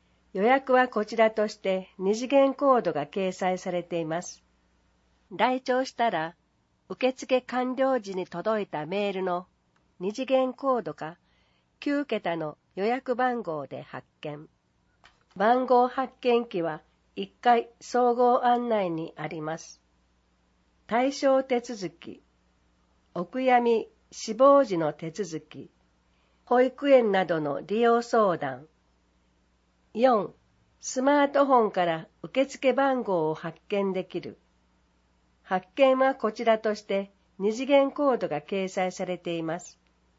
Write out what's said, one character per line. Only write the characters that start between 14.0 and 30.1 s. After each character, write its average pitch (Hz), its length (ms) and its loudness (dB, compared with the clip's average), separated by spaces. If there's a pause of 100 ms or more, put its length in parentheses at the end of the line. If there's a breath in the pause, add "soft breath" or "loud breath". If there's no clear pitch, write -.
券。 151 280 -12 (880)
番 240 300 2
号 247 200 4
発 254 340 -6
券 240 260 2
機 185 160 -6
は 160 200 -6 (320)
一 196 140 -10
階 233 400 2 (120)
総 247 360 2
合 247 280 4
案 240 240 2
内 202 220 0
に 165 260 -6
あ 156 120 -10
り 160 120 -10
ま 156 160 -6
す。 - 240 -20 (1080)
対 247 240 0
象 269 320 2
手 247 160 -2
続 208 300 -10
き、 - 340 -20 (920)
お 175 80 -6
悔 254 200 -6
や 247 180 4
み、 233 280 2 (220)
死 - 240 -10
亡 277 300 6
時 196 140 -2
の 156 140 0
手 160 200 -12
続 156 340 -8
き、 - 240 -18 (760)
保 247 160 2
育 262 300 2
園 233 220 6
な 190 120 2
ど 160 160 -2
の 143 200 -4
利 202 220 -2
用 233 200 4
相 214 340 2
談。 135 300 -8 (1300)
四、 220 380 2 (460)